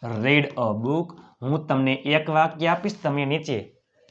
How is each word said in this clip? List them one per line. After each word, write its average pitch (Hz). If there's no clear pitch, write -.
read 127
a 117
book? 139
હું 151
તમને 135
એક 151
વાક્ય 160
આપીશ, 190
તમે 143
નીચે 139